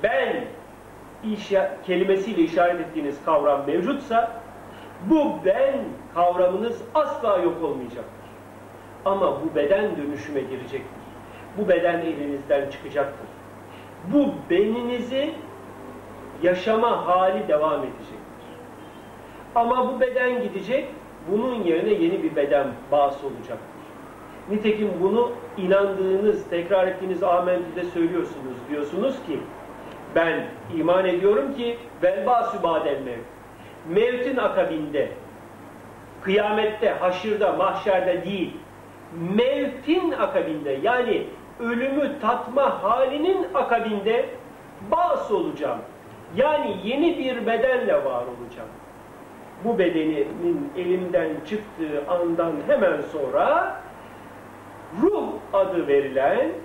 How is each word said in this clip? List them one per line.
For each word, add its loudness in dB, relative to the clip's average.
ben 0
işa-, 0
kelimesiyle 2
işaret 4
ettiğiniz -6
kavram 4
mevcutsa, 0
bu 4
ben 4
kavramınız 2
asla 2
yok 2
olmayacaktır. -4
Ama 4
bu -4
beden 2
dönüşüme -4
girecektir. -8
Bu 0
beden 4
elinizden 0
çıkacaktır. -4
Bu 4
beninizin 0
yaşama 2
hali 4
devam 2
edecektir. -10
Ama 4
bu -6
beden 2
gidecek, -2
bunun 2
yerine 2
yeni 2
bir -2
beden 4
bas 2
olacaktır. -8
Nitekim 2
bunu 4
inandığınız, 2
tekrar 2
ettiğiniz -2
Amentü'de 2
söylüyorsunuz. -2
Diyorsunuz -2
ki, -4
"Ben 2
iman 4
ediyorum 2
ki -4
vel 2
basü 2
ba'del 0
mevt." -8
Mevtin 2
akabinde, 0
kıyamette, 2
haşırda, 2
mahşerde 2
değil, -4
mevtin 2
akabinde, 0
yani 2
ölümü 0
tatma 2
halinin 2
akabinde 2
bas 2
olacağım. 0
Yani 2
yeni 2
bir -2
bedenle 2
var 0
olacağım. -10
Bu 2
bedenimin 2
elimden 0
çıktığı -4
andan 0
hemen 4
sonra 0
ruh 4
adı 2
verilen 2